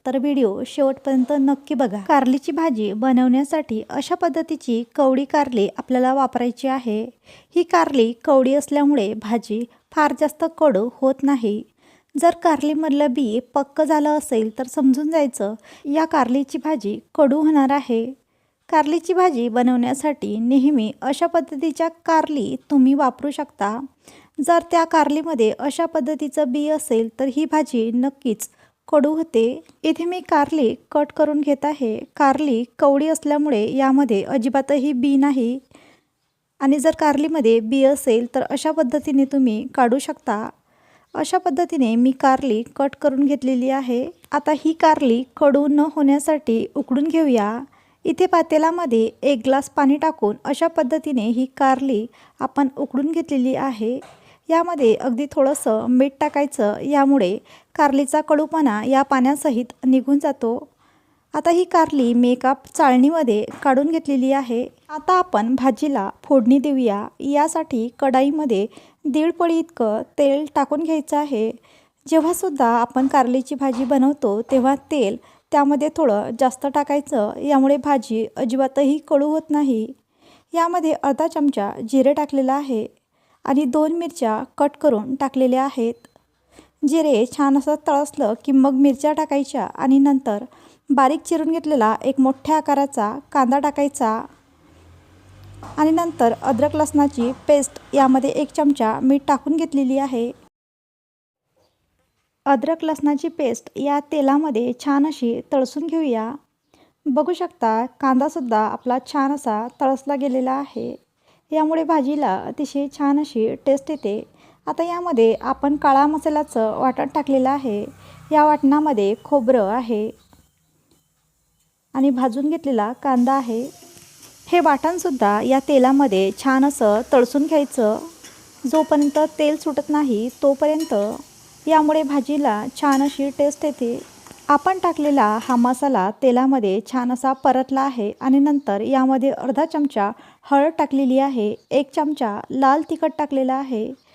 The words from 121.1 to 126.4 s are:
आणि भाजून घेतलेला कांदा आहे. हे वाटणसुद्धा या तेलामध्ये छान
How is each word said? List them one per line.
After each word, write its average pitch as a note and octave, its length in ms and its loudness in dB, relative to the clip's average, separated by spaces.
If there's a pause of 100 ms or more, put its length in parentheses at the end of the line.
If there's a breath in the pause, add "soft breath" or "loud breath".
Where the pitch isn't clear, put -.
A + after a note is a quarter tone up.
आणि C4+ 140 2
भाजून C4 400 -2
घेतलेला C4+ 440 -2
कांदा B3+ 400 0
आहे. A#3+ 280 -4 (880)
हे F4 120 2
वाटणसुद्धा D4 800 0
या C4 260 2
तेलामध्ये B3+ 720 4
छान C4+ 280 2